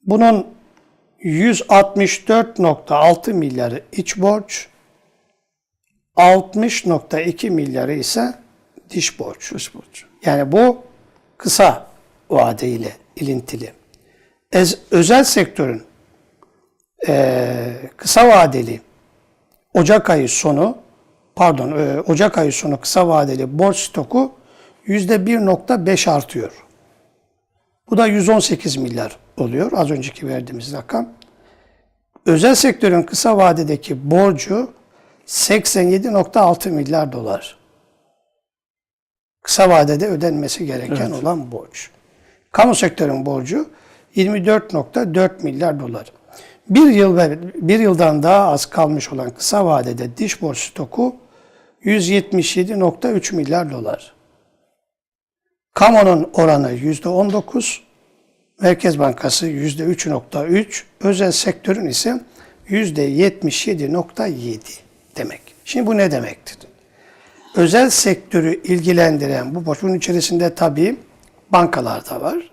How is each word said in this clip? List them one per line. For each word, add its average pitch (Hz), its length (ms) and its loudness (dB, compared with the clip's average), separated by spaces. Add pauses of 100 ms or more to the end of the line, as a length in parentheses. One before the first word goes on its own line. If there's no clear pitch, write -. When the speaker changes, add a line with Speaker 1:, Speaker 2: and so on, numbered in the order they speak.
Speaker 1:
Bunun 214 440 4 (720)
yüz 185 500 0
altmış 196 580 2
dört 226 320 0
nokta 160 360 0
altı 170 380 4
milyarı 127 480 -4 (100)
iç - 260 -8
borç, 202 500 -2 (1500)
altmış 190 720 4
nokta 160 360 -2
iki 170 300 -4
milyarı 135 420 -4
ise 226 400 -4 (560)
dış - 300 -6
borç. - 340 -14
Speaker 2:
Dış - 220 -14
borç. - 300 -20 (200)
Speaker 1:
Yani 143 260 0
bu 240 260 4 (600)
kısa - 500 2 (420)
vadeyle 117 600 0 (240)
ilintili. 127 560 -8 (800)
Ez-, 180 260 2 (140)
özel 190 320 6
sektörün, 139 600 -2 (1200)
e, 123 680 0 (240)
kısa 226 300 6
vadeli 131 540 4 (920)
Ocak 185 360 4
ayı 143 200 2
sonu, 160 480 0 (580)
pardon, 147 360 0
e, 147 300 -2
Ocak 175 360 0
ayı 151 140 0
sonu 143 300 -6
kısa 180 260 0
vadeli 139 520 -2
borç 196 180 2
stoku 254 540 -4 (540)
yüzde 196 400 0
bir 233 200 0
nokta 190 400 0
beş 190 220 0
artıyor. 139 440 -4 (1400)
Bu 214 80 0
da 226 100 4
yüz 208 220 2
on 220 100 6
sekiz 160 380 -4
milyar 120 400 -8 (200)
oluyor, 139 340 -4
az 151 200 -2
önceki 139 360 -8
verdiğimiz 127 460 -10
rakam. 226 360 -8 (1160)
Özel 180 300 4
sektörün 190 480 2
kısa 220 340 0
vadedeki 151 760 0
borcu 196 600 0 (540)
seksen 196 600 0
yedi 196 260 0
nokta 202 280 2
altı 175 300 2
milyar 151 400 -2
dolar. 110 460 -8 (1900)
Kısa 190 260 4
vadede 147 380 4
ödenmesi 156 580 -4
gereken 131 460 -6
Speaker 2:
Evet. 135 120 -8
Speaker 1:
olan 147 280 -4
borç. - 380 -16 (600)
Kamu 226 240 6
sektörün 143 500 -2
borcu 139 440 -4 (460)
yirmi 196 300 0
dört 214 280 0
nokta 170 420 -4
dört 185 280 0
milyar 147 360 -4
dolar. 120 320 -12 (580)
Bir 285 200 6
yıl 196 280 4
ve 156 200 2 (180)
bir 208 240 0
yıldan 165 440 2
daha 190 280 4
az 143 140 -2
kalmış 151 480 -2
olan 127 160 -8
kısa 196 360 -2
vadede 123 520 -2
dış 214 240 -6
borç 143 160 -6
stoku 247 580 -6 (640)
yüz 196 280 0
yetmiş 190 480 0
yedi 196 220 -2
nokta 185 320 0
üç 202 200 -4
milyar 156 400 -4
dolar. - 420 -10 (1600)
Kamunun 196 600 4
oranı 147 380 2
yüzde 143 380 -4
on 190 240 0
dokuz, - 500 -6 (800)
Merkez 175 380 0
Bankası 139 480 -2
yüzde 151 360 -4
üç 170 240 -4
nokta 143 380 -6
üç, 196 400 -2 (160)
özel 190 300 0
sektörün 190 540 -4
ise 226 360 -4 (460)
yüzde 190 340 -4
yetmiş 151 640 -2
yedi 151 260 -4
nokta - 320 -6
yedi 120 460 -10 (460)
demek. - 240 -12 (240)
Şimdi 240 220 -4
bu 220 100 0
ne 196 140 2
demektir? - 460 -8 (1000)
Özel 196 340 4
sektörü 175 760 -2
ilgilendiren 156 920 0
bu 175 100 -8
borç, 156 180 -4
bunun 190 100 0
içerisinde 175 640 -2
tabii 170 400 0 (560)
bankalar 170 580 0
da - 120 -10
var. 254 160 -6 (160)